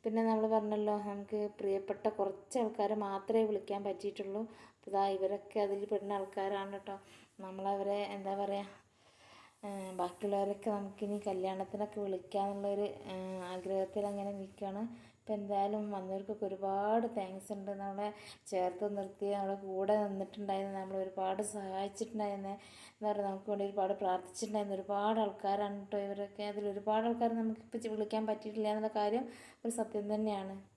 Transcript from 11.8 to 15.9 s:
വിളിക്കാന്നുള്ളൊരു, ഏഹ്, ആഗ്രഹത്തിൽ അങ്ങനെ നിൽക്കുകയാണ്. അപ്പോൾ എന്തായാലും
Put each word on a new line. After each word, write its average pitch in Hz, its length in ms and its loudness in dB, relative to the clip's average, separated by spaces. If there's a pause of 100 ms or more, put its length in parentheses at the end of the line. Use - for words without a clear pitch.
വിളിക്കാന്നുള്ളൊരു, 202 840 0 (260)
ഏഹ്, 185 280 -6 (120)
ആഗ്രഹത്തിൽ 190 600 0
അങ്ങനെ 202 200 -2
നിൽക്കുകയാണ്. 196 500 -6 (320)
അപ്പോൾ - 220 -2
എന്തായാലും 202 460 2 (120)